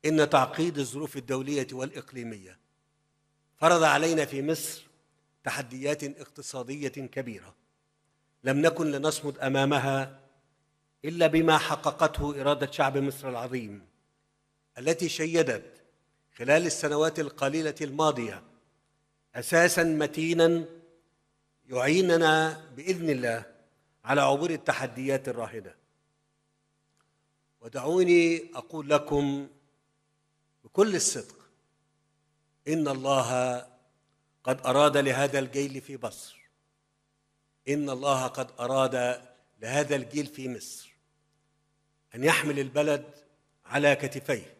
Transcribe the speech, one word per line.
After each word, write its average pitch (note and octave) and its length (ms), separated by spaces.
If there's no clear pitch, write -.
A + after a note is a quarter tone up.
إن D#3 240
تعقيد D3 480
الظروف C#3 400
الدولية C3 540
والإقليمية A#2+ 880
فرض E3 260
علينا D3+ 420
في C3+ 160
مصر D#3 420
تحديات C#3 600
اقتصادية C#3 840
كبيرة B2 680
لم C3+ 180
نكن E3 300
لنصمد C#3+ 480
أمامها C3+ 800
إلا E3 220
بما D#3+ 300
حققته D3 840
إرادة C#3 300
شعب C3+ 260
مصر C#3 320
العظيم، A#2 560
التي E3 320
شيدت D#3+ 720
خلال D3 280
السنوات D#3 540
القليلة D3+ 600
الماضية C3+ 640
أساسا E3+ 480
متينا E3 840
يعيننا D#3+ 960
بإذن E3+ 340
الله B2 340
على C#3 160
عبور C#3+ 280
التحديات C3+ 800
الراهنة. A2 440
ودعوني E3 960
أقول D3+ 340
لكم C#3+ 580
بكل G3+ 320
الصدق، - 400
إن D#3 200
الله B2+ 720
قد C3 220
أراد C#3+ 320
لهذا C#3 420
الجيل C3 420
في C3+ 220
مصر، - 340
إن C#3+ 220
الله C3 380
قد B2+ 320
أراد B2+ 600
لهذا C#3+ 340
الجيل C3+ 300
في C3 240
مصر - 460
أن B2 80
يحمل D3+ 360
البلد C#3+ 440
على C#3+ 300
كتفيه C3 640